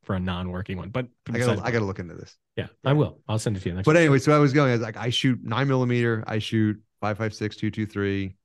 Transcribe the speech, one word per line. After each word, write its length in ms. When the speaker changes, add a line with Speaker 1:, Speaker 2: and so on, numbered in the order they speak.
Speaker 1:
for 120
a 40
non-working 580
one. 140
But 160
Speaker 2:
I 40
gotta, 80
Speaker 1:
besides 220
Speaker 2:
I 40
gotta 140
Speaker 1:
that 60
Speaker 2:
look 140
into 140
this. 240
Speaker 1:
Yeah, 120
Speaker 2:
Yeah. 60
Speaker 1:
I 20
will. 340
I'll 120
send 180
it 60
to 60
you 60
next 100
Speaker 2:
But 100
Speaker 1:
week. 60
Speaker 2:
anyway, 180
so 140
I 60
was 140
going, 160
I 40
was 80
like, 140
I 140
shoot 340
nine 240
millimeter, 580
I 140
shoot 400
five 160
five 160
six, 240
two 140
two 160
three, 580